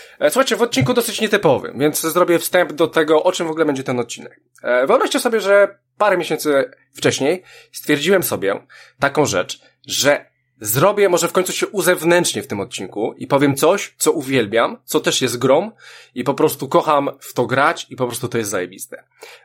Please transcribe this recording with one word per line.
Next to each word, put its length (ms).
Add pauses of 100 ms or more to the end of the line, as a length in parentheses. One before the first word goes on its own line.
(200)
E, 100
słuchajcie, 260
w 60
odcinku 320
dosyć 280
nietypowym, 580
więc 220
zrobię 380
wstęp 340
do 140
tego, 360
o 80
czym 160
w 40
ogóle 140
będzie 180
ten 160
odcinek. 400 (240)
E, 240
wyobraźcie 320
sobie, 220
że 380 (180)
parę 200
miesięcy 540 (220)
wcześniej 500 (280)
stwierdziłem 520
sobie 360 (400)
taką 260
rzecz, 360 (260)
że 380 (360)
zrobię, 480
może 180
w 40
końcu 200
się 160
uzewnętrznię 760
w 40
tym 120
odcinku 580
i 100
powiem 280
coś, 420
co 140
uwielbiam, 760
co 140
też 220
jest 160
grą 340 (440)
i 80
po 100
prostu 340
kocham 420 (100)
w 140
to 120
grać 440
i 60
po 120
prostu 200
to 100
jest 140
zajebiste. 520 (420)